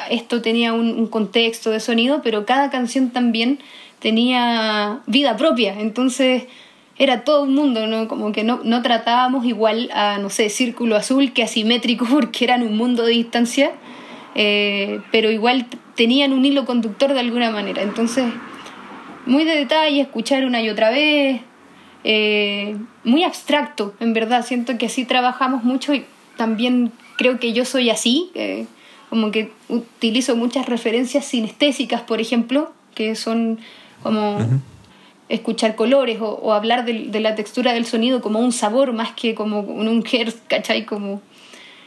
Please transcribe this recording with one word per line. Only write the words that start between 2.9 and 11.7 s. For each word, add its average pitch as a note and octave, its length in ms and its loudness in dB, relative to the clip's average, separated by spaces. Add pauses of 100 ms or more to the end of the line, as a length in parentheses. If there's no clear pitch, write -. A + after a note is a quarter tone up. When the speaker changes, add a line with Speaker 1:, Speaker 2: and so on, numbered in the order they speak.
Speaker 1:
también A#3+ 480 0 (420)
tenía A3+ 1040 0
vida A#3+ 300 2
propia. A#3 420 0
Entonces, B3 680 0 (540)
era C4 260 2
todo D4 180 4
un C4+ 120 2
mundo, B3+ 320 2
¿no? A3 220 -2
Como G#3+ 240 -4
que G#3+ 120 -2
no, A#3+ 200 0
no A#3 180 2
tratábamos B3 640 2
igual A3 480 2
a, G#3 240 0
no G3 120 -6
sé, G#3 200 0
Círculo A#3 460 0
Azul C4 360 2
que B3+ 120 0
a - 40 0
Simétrico, A#3 580 0